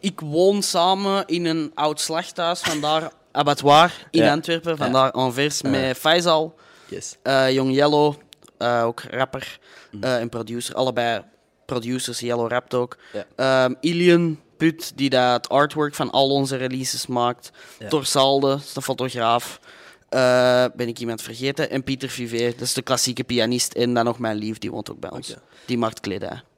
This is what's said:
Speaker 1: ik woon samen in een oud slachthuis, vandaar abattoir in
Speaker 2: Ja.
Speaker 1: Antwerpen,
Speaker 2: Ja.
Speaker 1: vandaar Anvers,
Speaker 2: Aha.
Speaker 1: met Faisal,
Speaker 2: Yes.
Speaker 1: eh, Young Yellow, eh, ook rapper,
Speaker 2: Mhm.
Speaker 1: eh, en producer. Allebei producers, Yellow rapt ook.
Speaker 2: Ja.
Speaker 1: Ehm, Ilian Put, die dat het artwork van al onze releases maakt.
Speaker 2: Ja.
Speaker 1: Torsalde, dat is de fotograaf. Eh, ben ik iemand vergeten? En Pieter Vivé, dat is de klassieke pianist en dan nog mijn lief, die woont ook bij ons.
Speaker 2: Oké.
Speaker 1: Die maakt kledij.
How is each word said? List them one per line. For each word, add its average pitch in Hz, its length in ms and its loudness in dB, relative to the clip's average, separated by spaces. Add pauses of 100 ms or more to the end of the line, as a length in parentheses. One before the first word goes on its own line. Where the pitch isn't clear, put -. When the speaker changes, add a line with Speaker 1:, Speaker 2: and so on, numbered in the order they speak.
Speaker 1:
ik 196 200 -4
woon 180 420 2
samen 190 640 0
in 175 180 -2
een 160 300 -2
oud 151 260 -2
slachthuis, 175 600 -4
vandaar 156 520 -2 (200)
abattoir 143 760 4
in 110 120 4
Speaker 2:
Ja. 110 100 6
Speaker 1:
Antwerpen, 165 380 -2
Speaker 2:
Ja. 160 60 -2
Speaker 1:
vandaar 131 340 2
Anvers, 131 520 0
Speaker 2:
Aha. 135 140 0
Speaker 1:
met 131 220 0
Faisal, 165 560 2 (340)
Speaker 2:
Yes. - 340 -14
Speaker 1:
eh, 135 300 4
Young 131 220 2
Yellow, 147 400 4 (440)
eh, 120 280 0
ook 117 240 -6
rapper, 131 480 -6 (320)
Speaker 2:
Mhm. 104 140 -10
Speaker 1:
eh, 127 160 0
en 120 80 -6
producer. 117 460 -8
Allebei 117 480 -2 (440)
producers, 123 540 -6
Yellow 120 300 -2
rapt 123 240 -4
ook. 123 220 -2 (160)
Speaker 2:
Ja. 101 120 -8 (400)
Speaker 1:
Ehm, 127 160 0
Ilian 170 600 4 (160)
Put, 160 380 -2
die 135 160 -2
dat 123 220 4
het 120 160 -2
artwork 147 460 0
van - 160 -4
al 135 200 2
onze 139 260 0
releases 131 500 -6
maakt. 120 440 -4 (280)
Speaker 2:
Ja. 107 100 -16
Speaker 1:
Torsalde, 139 600 2
dat 135 120 0
is - 120 -16
de 135 100 -8
fotograaf. 120 800 -2 (480)
Eh, 127 560 4 (100)
ben 123 140 -4
ik 117 100 -6
iemand 117 240 -6
vergeten? 131 480 -4
En 131 140 -4
Pieter 131 240 -6
Vivé, 120 440 -4
dat - 80 -12
is 127 120 -4
de 127 100 -4
klassieke 127 420 -2
pianist 120 480 0
en 123 220 0
dan 117 100 2
nog 117 140 0
mijn 113 180 -4
lief, 107 220 -6
die - 120 -8
woont - 200 -10
ook - 100 -16
bij - 100 -12
ons. - 200 -14
Speaker 2:
Oké. - 100 -16 (260)
Speaker 1:
Die 123 120 -2
maakt 110 220 -2
kledij. 98 420 -8 (160)